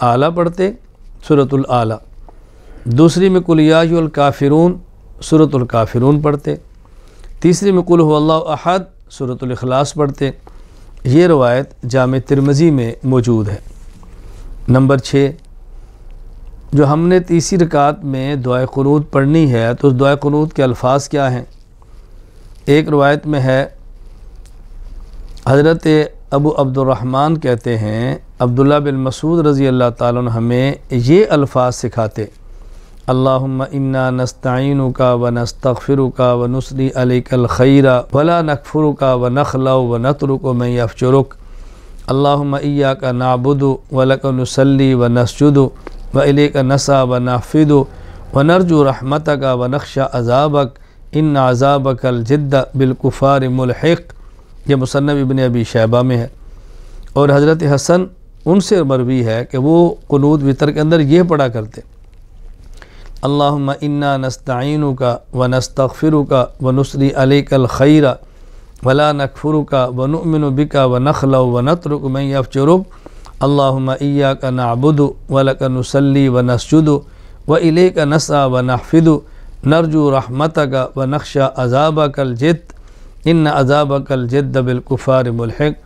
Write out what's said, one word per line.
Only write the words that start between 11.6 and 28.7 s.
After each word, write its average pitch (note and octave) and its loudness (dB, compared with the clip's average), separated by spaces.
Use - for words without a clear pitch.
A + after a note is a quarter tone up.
जामे B2+ 0
तिरमिज़ी C#3+ 2
में A#2+ -2
मौजूद A#2 2
है। G2+ -8
नंबर C3 4
छः, C#3 0
जो C#3+ 4
हमने E3 4
तीसरी F3 0
रकात D3+ 0
में C3+ -4
दुआए B2+ -2
क़ुनूत C#3+ 0
पढ़नी D3 2
है, A#2 0
तो C#3+ 0
उस C3 4
दुआए C#3 2
क़ुनूत D3 0
के D3 -2
अल्फाज B2+ 0
क्या C#3 -2
हैं? B2 -6
एक D#3 2
रवायत D3 2
में D3+ -2
है, C3 0
हज़रत D3 2
अबू C#3+ 0
अब्दुर्रहमान C3+ 0
कहते B2 -2
हैं, A2 -4
अब्दुल्ला C3+ 2